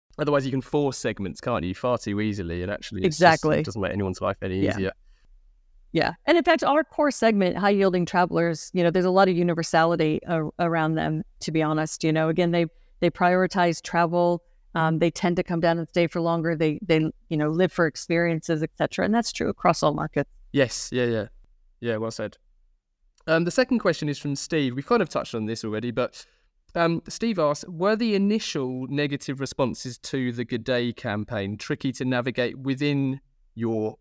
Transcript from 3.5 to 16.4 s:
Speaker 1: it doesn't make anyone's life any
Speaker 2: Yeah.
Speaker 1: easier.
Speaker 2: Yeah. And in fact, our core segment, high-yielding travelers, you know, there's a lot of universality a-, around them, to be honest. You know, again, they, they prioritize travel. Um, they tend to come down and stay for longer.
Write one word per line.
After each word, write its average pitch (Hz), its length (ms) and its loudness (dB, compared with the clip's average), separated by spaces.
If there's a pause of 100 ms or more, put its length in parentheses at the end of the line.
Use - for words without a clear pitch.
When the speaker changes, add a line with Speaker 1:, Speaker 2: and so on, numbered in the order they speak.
Speaker 1:
it 156 80 0
doesn't - 160 -6
make 90 120 -2
anyone's 95 280 -2
life 95 220 -2
any 95 160 -2
Speaker 2:
Yeah. 98 140 2
Speaker 1:
easier. 95 180 -2 (1000)
Speaker 2:
Yeah. 160 220 2 (140)
And 320 100 6
in 302 60 4
fact, 330 200 2
our 302 200 2
core 294 260 0
segment, 208 480 2
high-yielding 190 480 4
travelers, 170 680 0
you 180 80 2
know, 170 80 4
there's 180 140 2
a 185 40 2
lot 190 180 6
of 180 80 2
universality 165 920 2
a-, 160 220 -2 (100)
around 165 360 0
them, 156 280 -2 (160)
to - 120 -6
be 156 120 2
honest. 156 400 -2
You 156 100 2
know, 160 160 2
again, 170 220 2
they, 170 160 2 (320)
they 175 100 4
prioritize 180 720 2
travel. 175 640 0 (320)
Um, 160 240 2
they 170 100 4
tend 175 280 0
to 185 60 0
come 165 180 -2
down 170 180 2
and 160 100 -6
stay 175 160 2
for 170 160 -2
longer. 165 340 0